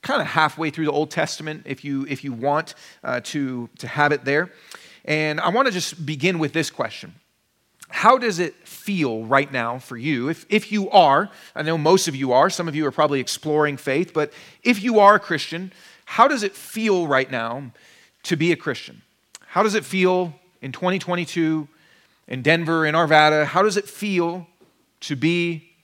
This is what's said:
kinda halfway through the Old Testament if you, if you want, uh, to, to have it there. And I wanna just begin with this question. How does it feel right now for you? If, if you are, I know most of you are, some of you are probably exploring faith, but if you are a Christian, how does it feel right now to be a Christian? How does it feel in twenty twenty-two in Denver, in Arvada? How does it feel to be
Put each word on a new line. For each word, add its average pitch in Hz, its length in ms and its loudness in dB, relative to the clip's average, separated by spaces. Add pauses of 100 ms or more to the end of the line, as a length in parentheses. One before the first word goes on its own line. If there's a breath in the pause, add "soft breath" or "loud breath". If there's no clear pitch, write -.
kinda 254 200 -2
halfway 156 480 0
through 160 140 -4
the 147 80 0
Old 151 180 0
Testament 156 540 -6
if 139 200 -12
you, 139 240 -6
if 139 140 -6
you 135 100 -10
want, 143 440 -4 (260 loud breath)
uh, 127 220 -6
to, 131 440 -6 (100)
to 131 100 -12
have 147 240 2
it 127 120 -2
there. 151 280 0 (520 loud breath)
And 156 360 -2
I 170 80 0
wanna 233 240 2
just 165 340 -6
begin 156 320 -2
with 143 140 -2
this 156 180 -2
question. - 420 -8 (760)
How 254 300 6
does 220 200 -2
it 170 160 -4 (120)
feel 135 580 -4
right 139 260 2
now 123 280 -4
for 127 180 -14
you? 127 320 -4
If, - 200 -8
if 208 220 0
you 196 200 -2
are, 170 400 6 (240 loud breath)
I 160 80 -6
know 160 160 -2
most 165 280 4
of 147 80 -4
you 131 180 -2
are, 147 180 6
some 170 180 -6
of 143 60 -8
you 156 120 -2
are 135 40 0
probably 143 300 0
exploring 147 560 -2
faith, 147 360 -4
but 151 200 -2 (300 loud breath)
if 214 200 0
you 220 180 2
are 202 140 8
a 202 60 2
Christian, 175 520 -8 (320 loud breath)
how 254 240 4
does 262 140 0
it 196 120 -4
feel 202 520 -2
right 131 240 0
now 120 420 -8 (520 soft breath)
to 170 120 -2
be 165 160 2
a - 40 2
Christian? - 460 -10 (440)
How 190 160 0
does 214 120 2
it 180 100 -2
feel 180 500 0 (260)
in 131 120 -10
twenty 180 260 -2
twenty-two 165 680 -2 (580 soft breath)
in 127 160 -8
Denver, 160 420 2
in 151 100 0
Arvada? 151 520 6
How 165 160 0
does 202 140 2
it 202 120 -4
feel 180 580 -4 (540)
to 147 160 -6
be 170 540 0 (140)